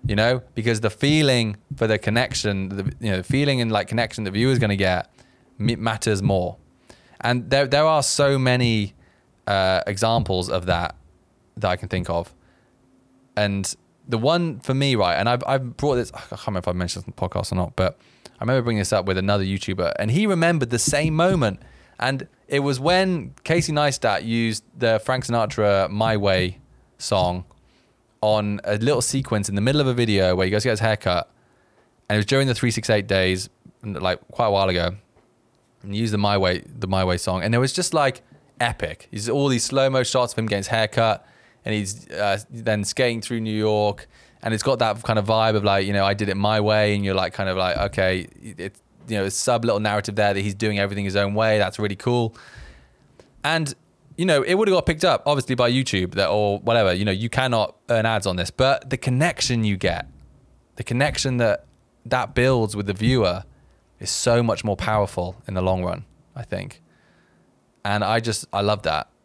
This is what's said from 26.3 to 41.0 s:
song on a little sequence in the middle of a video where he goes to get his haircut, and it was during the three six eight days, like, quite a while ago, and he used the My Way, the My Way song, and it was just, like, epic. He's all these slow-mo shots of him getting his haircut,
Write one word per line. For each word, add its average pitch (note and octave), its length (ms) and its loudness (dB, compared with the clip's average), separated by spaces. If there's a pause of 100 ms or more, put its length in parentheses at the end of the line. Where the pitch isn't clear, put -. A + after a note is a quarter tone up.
song F2+ 480 0 (760)
on G#2 420 0
a G#2+ 140 -2
little B2 240 0
sequence A#2 460 -2
in G2+ 80 -4
the G#2 60 0
middle C3+ 180 2
of C#3 80 2
a B2+ 60 0
video G2 420 2
where F#2 100 2
he F#2 60 0
goes G#2 120 0
to B2+ 40 0
get B2 40 2
his G#2 100 0
haircut, G2+ 500 0 (760)
and G#2 60 2
it G#2+ 40 4
was G2+ 60 2
during C3+ 220 2
the B2 80 0
three A#2 160 0
six - 180 -4
eight G#2 180 2
days, F#2 420 0 (340)
like, F#2 360 -4 (100)
quite A#2 180 0
a G#2 40 2
while G2 180 2
ago, F2 260 0 (880)
and G2+ 100 -10
he G#2 60 -4
used A2+ 140 -2
the G#2+ 40 0
My G2+ 200 4
Way, F#2 300 2
the A2+ 200 -8
My F#2+ 180 2
Way F2+ 120 2
song, F#2 240 -2
and A2 140 0
it A#2+ 40 4
was C3+ 120 0
just, F3 220 -4
like, C#3+ 280 0 (380)
epic. - 520 -4
He's A2 180 -6
all C#3 180 2
these B2 160 2
slow-mo C3+ 400 2
shots B2 300 0
of - 60 -4
him A2 60 -2
getting G2+ 140 -2
his G2 80 -6
haircut, A2+ 580 0 (380)